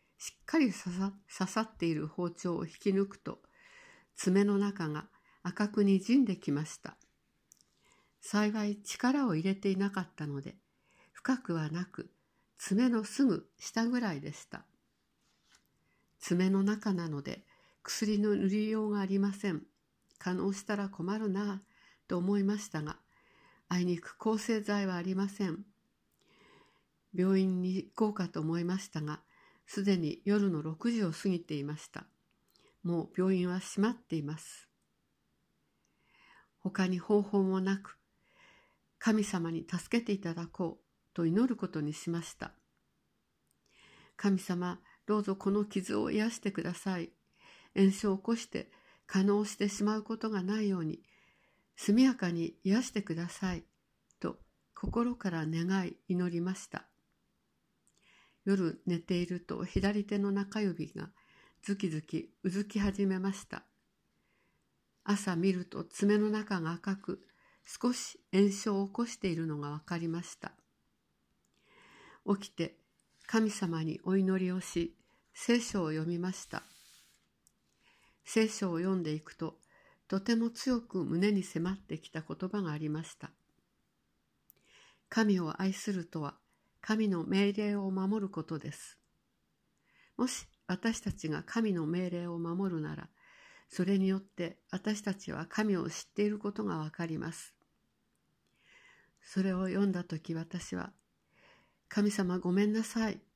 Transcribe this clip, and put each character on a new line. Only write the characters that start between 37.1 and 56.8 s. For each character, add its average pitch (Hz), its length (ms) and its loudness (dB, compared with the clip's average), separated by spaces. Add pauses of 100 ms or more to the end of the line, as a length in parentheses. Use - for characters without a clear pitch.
法 202 220 4
も 190 180 2
な 196 160 2
く、 - 200 -16 (1040)
神 214 240 4
様 170 280 -2
に 165 180 -6
助 180 300 -2
け 233 60 -2
て 220 60 -2
い 196 80 0
た 170 140 -6
だ 170 140 -8
こ - 340 -6
う - 340 -20
と 170 100 0
祈 196 220 4
る 247 80 -4
こ 185 120 -4
と 160 140 -6
に 151 120 -4
し - 160 -8
ま 170 120 -2
し - 140 -16
た。 - 180 -12 (1600)
神 196 240 2
様、 180 400 -4 (280)
ど 208 100 2
う 208 60 0
ぞ 196 120 -2
こ 196 160 -2
の 208 140 2
傷 202 300 -4
を - 160 0
癒 214 200 2
し - 80 -12
て 196 120 -2
く 190 120 -4
だ 175 100 -4
さ 185 260 -4
い。 165 120 -8 (640)
炎 196 160 8
症 196 220 0
を 190 40 2
起 190 60 -14
こ 233 120 2
し 233 120 -4
て - 240 -6 (360)
可 196 160 2
能 202 220 4
し 208 120 -8
て 208 120 2
し 208 140 -2
ま 214 140 2
う 208 60 -4
こ 220 140 -6
と 220 120 -4
が 202 140 -2
な 208 180 -2
い 208 80 2
よ 190 100 0
う 170 40 -2
に、 156 180 -4 (720)
速 214 260 6
や 262 140 8
か 175 160 0
に 165 320 -2
癒 208 200 4
し - 80 -8
て 208 100 -2
く 170 140 -4
だ 170 120 -4
さ 180 280 -4
い。 165 100 -10 (540)
と - 180 -4 (380)
心 240 400 0
か 202 160 -4
ら 165 160 -2
願 175 400 0
い - 100 -10 (100)
祈 180 240 0
り 170 100 -2
ま 185 140 -2
し - 140 -12
た。 - 180 -10 (1600)